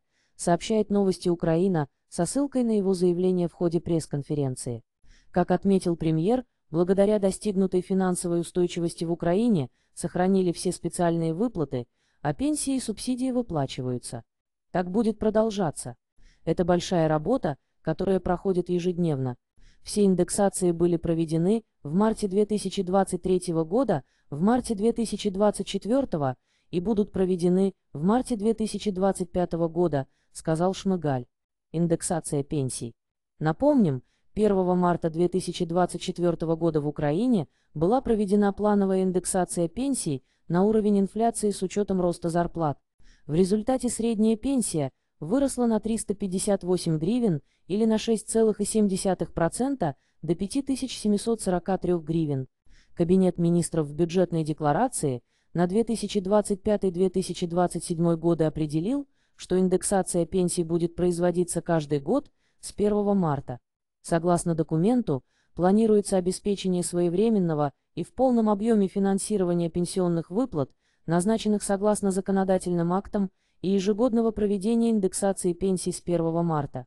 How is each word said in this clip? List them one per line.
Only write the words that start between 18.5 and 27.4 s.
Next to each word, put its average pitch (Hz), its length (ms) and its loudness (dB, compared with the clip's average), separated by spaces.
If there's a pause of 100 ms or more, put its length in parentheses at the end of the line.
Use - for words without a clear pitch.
ежедневно. 165 680 0 (460)
Все 208 240 2
индексации 185 680 2
были 170 240 2
проведены 165 680 0 (180)
в 143 140 -6
марте 214 320 2
две 202 180 0
тысячи 196 380 -4
двадцать 185 400 0
третьего 180 400 0
года, 190 400 0 (260)
в 143 120 -6
марте 233 340 0
две 220 180 0
тысячи 214 380 -4
двадцать 196 340 0
четвертого 190 720 -2 (320)
и 170 120 -4
будут 208 300 0
проведены 185 640 2 (200)